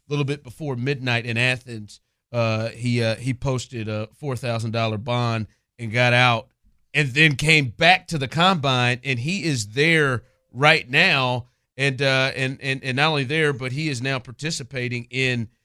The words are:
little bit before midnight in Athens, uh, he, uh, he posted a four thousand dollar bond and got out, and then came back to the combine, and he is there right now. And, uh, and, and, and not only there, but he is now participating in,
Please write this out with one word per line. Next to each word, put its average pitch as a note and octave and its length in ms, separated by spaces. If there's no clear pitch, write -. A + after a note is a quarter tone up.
little C#3+ 160
bit C#3+ 180
before C3+ 320
midnight B2 480
in A#2 140
Athens, A#2+ 600
uh, A2+ 360
he, A#2+ 340
uh, A2 120
he A#2 180
posted B2 560
a G#2+ 200
four C3+ 180
thousand A#2 360
dollar A2 260
bond A#2 480
and A2+ 140
got B2 200
out, B2 360
and C#3+ 160
then D3 280
came D3 340
back F3 380
to E3 100
the C3 100
combine, C3 760
and C3+ 160
he E3 240
is B2 240
there C#3+ 560
right C#3 380
now. C3+ 560
And, C3+ 240
uh, C3+ 340
and, C3 280
and, C3+ 200
and C3 140
not D3 120
only C#3+ 160
there, D3+ 280
but B2+ 200
he D3+ 160
is B2 120
now C3+ 180
participating B2 920
in, B2 380